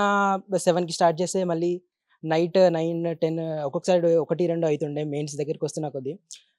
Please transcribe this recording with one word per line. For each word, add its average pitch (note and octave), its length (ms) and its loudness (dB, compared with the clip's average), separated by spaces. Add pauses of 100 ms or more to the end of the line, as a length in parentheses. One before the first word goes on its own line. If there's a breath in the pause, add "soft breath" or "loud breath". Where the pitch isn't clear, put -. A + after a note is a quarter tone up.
(560)
సెవెన్కి E3+ 360 2
స్టార్ట్ E3+ 300 2
చేస్తే F#3 220 -2
మళ్ళీ F3 360 -2 (440)
నైట్ E3 340 2
నైన్, E3 580 2
టెన్, D#3+ 240 -2
ఒక్కొక్కసారి E3 760 0
ఒకటి D#3+ 300 0
రెండు E3 200 0
అవుతుండే D3+ 380 -2
మెయిన్స్ D3 320 -6
దగ్గరికి D3 280 -4
వస్తున్న D3+ 240 -4
కొద్దీ. C#3 300 -8 (400 loud breath)